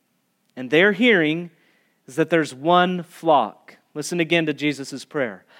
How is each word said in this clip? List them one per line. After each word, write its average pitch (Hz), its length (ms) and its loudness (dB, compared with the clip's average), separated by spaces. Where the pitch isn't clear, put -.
and 127 160 -10
their 180 200 4
hearing 175 600 2
is 131 100 -20
that 156 140 0
there's 156 240 0
one 175 500 0
flock. 139 760 -2
Listen 151 260 -6
again 165 260 0
to 151 80 -2
Jesus' 139 520 -6
prayer. 117 380 -8